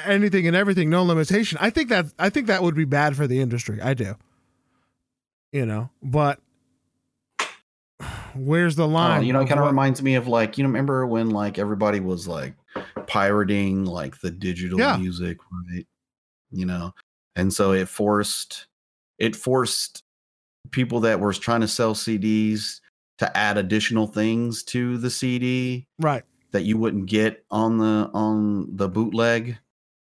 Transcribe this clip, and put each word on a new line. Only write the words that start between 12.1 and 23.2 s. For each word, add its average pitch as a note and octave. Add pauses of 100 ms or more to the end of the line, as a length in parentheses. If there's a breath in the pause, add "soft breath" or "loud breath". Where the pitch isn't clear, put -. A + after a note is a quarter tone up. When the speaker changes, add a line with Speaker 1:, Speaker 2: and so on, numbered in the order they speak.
Speaker 2:
like, D2 (520 loud breath)
pirating, G2
like, E2+
the F2+
digital F#2
Speaker 1:
Yeah. C4
Speaker 2:
music, F2 (320)
right? F2+ (680)
You F#2
know, F2+ (420 loud breath)
and F#2
so G2
it F#2+
forced, - (500)
it A2
forced - (680)
people A#2+
that A2
were G2+
trying A#2
to A2
sell A2+
C A2+
Ds G#2+ (360 soft breath)
to -